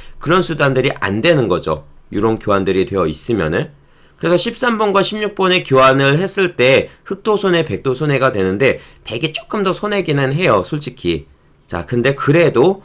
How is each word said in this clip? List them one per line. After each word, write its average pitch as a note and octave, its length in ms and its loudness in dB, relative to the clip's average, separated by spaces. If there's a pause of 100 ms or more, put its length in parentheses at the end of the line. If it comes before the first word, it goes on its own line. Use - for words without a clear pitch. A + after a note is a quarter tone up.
(200)
그런 F3 220 2
수단들이 C#3 580 0
안 G2+ 220 -4
되는 C#3+ 260 2
거죠. D#2+ 380 -4 (280)
요런 A2 240 0
교환들이 F#2+ 480 0
되어 F#2 220 0
있으면은. F2 640 -2 (460)
그래서 E3+ 180 0
십삼 A#3 420 -2
번과 G3 260 2
십육 G#3 320 -4
번의 F#3 280 0
교환을 C3+ 560 4
했을 F#3 380 -2
때 B2 320 4 (160)
흑도 G3+ 320 -2
손해, F#3 260 0
백도 B2+ 300 -4
손해가 C3+ 400 0
되는데 G2 480 0 (240)
백이 C#3+ 260 -6
조금 - 320 -6
더 F#3 80 0
손해기는 D#3+ 600 -2
해요, C#3 320 2
솔직히. E2+ 600 -6 (380)
자, F2 200 -8
근데 B2 280 0
그래도, D3+ 720 2